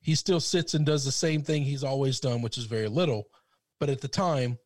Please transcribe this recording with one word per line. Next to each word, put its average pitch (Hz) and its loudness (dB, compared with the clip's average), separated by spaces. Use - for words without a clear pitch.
he 160 2
still 170 2
sits - 0
and 151 4
does 151 2
the 135 -2
same 156 0
thing 151 0
he's 139 -2
always 135 0
done, 120 0
which 117 -4
is 123 -6
very 110 -2
little. 120 0
But 143 0
at 135 -2
the 135 -6
time 135 0